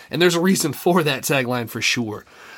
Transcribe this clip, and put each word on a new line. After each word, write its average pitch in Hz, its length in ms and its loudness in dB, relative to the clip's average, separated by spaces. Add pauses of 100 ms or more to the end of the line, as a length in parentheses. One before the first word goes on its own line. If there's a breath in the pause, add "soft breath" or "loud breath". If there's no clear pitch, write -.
And 151 120 -2
there's 175 140 4
a 170 60 0
reason 175 320 2
for 170 300 2
that 135 200 -2
tagline 123 460 -2
for 113 120 -8
sure. 107 440 -4 (320 loud breath)